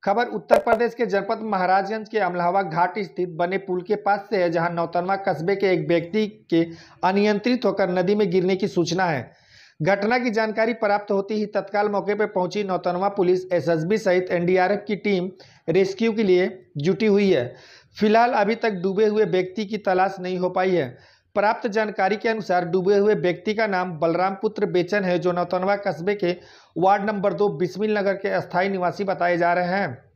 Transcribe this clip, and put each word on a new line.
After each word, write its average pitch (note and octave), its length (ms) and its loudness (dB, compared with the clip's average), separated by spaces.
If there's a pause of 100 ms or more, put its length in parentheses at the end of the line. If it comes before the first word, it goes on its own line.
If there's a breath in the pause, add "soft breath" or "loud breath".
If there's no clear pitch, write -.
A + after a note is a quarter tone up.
खबर G#3+ 260 0
उत्तर - 300 2
प्रदेश A#3 360 0
के B3 120 -2
जनपद G3 360 -2
महाराजगंज G3 640 0
के A3 120 -2
अमलावा F3 420 0
घाट F3 360 -2
स्थित F3+ 320 -4
बने F3 280 -2
पुल F#3 240 -4
के G#3 140 -2
पास G3+ 340 -2
से G3 120 0
है, F3 80 2
जहां E3 220 0
नौतनवा F3 460 -2
कस्बे F#3 380 -2
के G3 160 2
एक E3 160 0
व्यक्ति E3+ 380 0 (240)
के E3 160 2 (380 loud breath)
अनियंत्रित G#3 600 2
होकर G3 260 0
नदी F3+ 240 2
में G#3 160 0
गिरने F#3 260 2
की G3 120 -2
सूचना E3+ 360 0
है। C#3+ 260 -2 (500 soft breath)
घटना G3+ 380 2
की B3 120 -2
जानकारी A3 440 0
प्राप्त G#3 360 0
होते G3 240 -2
ही G#3+ 140 -2
तत्काल G#3 400 -2
मौके G3+ 260 -2
पर G#3 140 0
पहुंची G3 360 -2
नौतनवा F3+ 460 -2
पुलिस, F#3 420 2
एसएसबी E3+ 460 0
सहित F#3 320 2
एनडीआरएफ F#3 580 2
की G#3 100 -2
टीम G3 320 -2 (400 loud breath)
रेस्क्यू F#3+ 420 2
के A3 100 0
लिए F#3 280 4 (280)
जुटी F3+ 280 0
हुई G3+ 240 4
है। C3+ 240 2 (420 loud breath)
फिलहाल A3+ 380 4
अभी G#3+ 220 2
तक A3 260 -2
डूबे G3 240 2
हुए G#3+ 200 2
व्यक्ति F3+ 400 -2
की G#3 120 -6
तलाश F#3+ 420 0
नहीं F3+ 180 -6
हो F3+ 120 0
पाई F#3+ 220 0
है। C3+ 240 -2 (400 soft breath)
प्राप्त G#3 320 0
जानकारी G#3 480 0
के A3 120 -4
अनुसार F3+ 360 0
डूबे F#3 320 2
हुए G#3 200 4
व्यक्ति F3 380 -2
का A3 120 0
नाम F#3 320 -2
बलराम E3+ 360 0
पुत्र G#3 340 -4
बेचन F3+ 360 0
है, F3+ 140 0
जो F3 140 0
नौतनवा F3+ 460 0
कस्बे F#3+ 360 -4
के F3+ 180 -2 (440 loud breath)
वार्ड F#3+ 280 2
नंबर G3+ 280 -2
दो G3 180 0
बिस्मिल F#3 480 -2
नगर G3 160 0
के G3 160 -6
अस्थायी F#3 380 -2
निवासी F3+ 360 -2
बताए F3 320 0
जा E3+ 160 2
रहे F3+ 160 2
हैं F3+ 280 -2 (200)